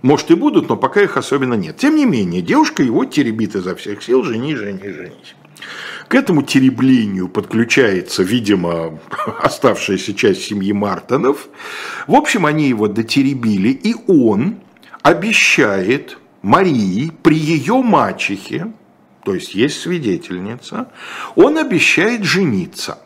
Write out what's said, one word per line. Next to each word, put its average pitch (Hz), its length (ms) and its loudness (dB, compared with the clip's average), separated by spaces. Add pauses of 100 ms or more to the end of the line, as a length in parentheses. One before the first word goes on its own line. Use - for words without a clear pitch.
может, 143 280 2
и 165 40 10
будут, 202 340 2
но 226 80 0
пока 185 260 0
их - 140 0
особенно 131 380 -2
нет. 98 240 -4
Тем 302 180 2
не 294 80 2
менее, 127 360 0
девушка 240 440 2
его 131 200 0
теребит 113 520 -2
изо 92 180 -4
всех 104 260 -10
сил: 127 220 2
«Женись, 135 360 -4
женись, 101 360 -10
женись». 85 400 -18 (720)
К - 80 -2
этому 196 280 4
тереблению 120 840 2
подключается, 107 960 0
видимо, 87 760 0 (180)
<laughs> - 240 -8
оставшаяся 104 720 0
часть 101 280 2
семьи 101 300 -4
Мартонов. 120 760 -2 (580)
В - 80 2
общем, 190 320 2
они 151 220 0
его 107 180 0
дотеребили, 113 840 0
и 208 260 -2 (100)
он 135 520 2 (440)
обещает 143 1120 2 (260)
Марии 123 680 2 (140)
при 156 120 6
ее 160 460 0
мачехе, 151 840 -2 (560)
то 101 100 -2
есть - 220 -8
есть 139 240 0
свидетельница, 120 1040 -6 (480)
он 285 240 6
обещает 220 640 2
жениться. 170 840 -2